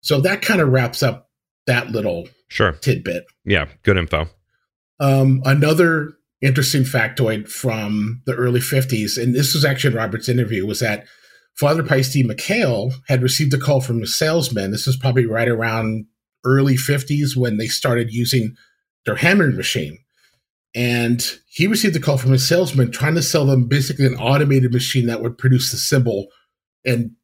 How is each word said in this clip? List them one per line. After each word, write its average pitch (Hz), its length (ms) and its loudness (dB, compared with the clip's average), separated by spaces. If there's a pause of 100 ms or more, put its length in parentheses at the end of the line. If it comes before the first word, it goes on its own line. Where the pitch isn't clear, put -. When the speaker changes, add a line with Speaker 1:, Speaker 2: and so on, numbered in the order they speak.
Speaker 1:
So 139 180 0
that 185 220 0
kinda 185 240 2
wraps 127 360 2
up - 280 -4 (360)
that 123 260 -2
little 101 360 -4 (220)
Speaker 2:
Sure. 95 240 0
Speaker 1:
tidbit. 90 520 -4 (200)
Speaker 2:
Yeah, 82 220 0 (160)
good 101 120 4
info. 80 320 -2 (720)
Speaker 1:
Um, 135 460 4
another 151 680 2 (280)
interesting 135 420 2
factoid 110 680 -2
from 107 760 -4
the 127 100 -4
early 123 260 0
fifties, 127 560 -2
and 123 160 0
this 139 220 0
was 151 100 2
actually 135 280 0
in 113 40 -2
Robert's 110 320 -4
interview, 113 340 0
was 101 160 -4
that 107 260 -4 (500)
Father 151 260 0
Paiste 135 420 0
Mikhail 123 680 -2 (160)
had 127 160 0
received 131 300 0
a 143 40 0
call 135 240 2
from 117 220 -4
a - 40 -8
salesman. 131 600 -2
This - 160 -4
is 131 100 0
probably 127 300 0
right 113 220 0
around 110 580 -2 (380)
early 135 340 4
fifties 143 580 -2
when 120 220 0
they 110 80 -2
started 120 480 -2
using 120 420 -2 (500)
their 107 100 -2
hammering 165 420 2
machine. 78 400 -6 (800)
And 120 720 0
he - 180 0
received 208 300 0
a 151 40 -2
call 143 180 0
from 127 160 2
a 131 60 4
salesman 139 520 2
trying 156 240 -2
to 156 80 0
sell 143 240 2
them 127 200 4
basically 135 380 0
an 120 120 2
automated 135 540 2
machine 123 360 0
that 113 160 -4
would 117 120 -4
produce 131 360 2
the 117 60 -6
cymbal 117 500 0 (580)
in 117 380 -2